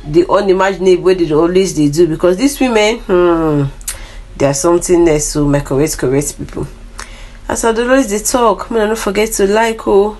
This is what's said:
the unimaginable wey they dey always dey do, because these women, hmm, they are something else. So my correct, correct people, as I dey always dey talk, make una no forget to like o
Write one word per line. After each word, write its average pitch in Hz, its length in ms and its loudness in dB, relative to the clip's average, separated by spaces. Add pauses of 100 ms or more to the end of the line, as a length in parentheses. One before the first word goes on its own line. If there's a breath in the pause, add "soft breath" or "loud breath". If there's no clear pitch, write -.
the 160 220 2
unimaginable 190 720 2
wey 185 120 4
they 175 100 0
dey 151 80 -2
always 170 400 2
dey 151 160 2
do, 160 180 2
because 180 300 0
these 277 220 0
women, 226 400 2
hmm, 165 640 2 (720 loud breath)
they - 80 0
are 139 80 2
something 170 540 2
else. 151 180 0
So 147 220 -2
my 143 140 0
correct, 143 360 -2
correct 139 400 -2
people, - 300 -10 (800 loud breath)
as - 180 -4
I 226 60 4
dey 220 100 -2
always 247 280 2
dey 208 100 -2
talk, 220 500 0
make 226 140 -2
una 208 60 0
no 226 60 0
forget 214 380 -2
to 196 140 0
like 226 400 0
o 208 320 2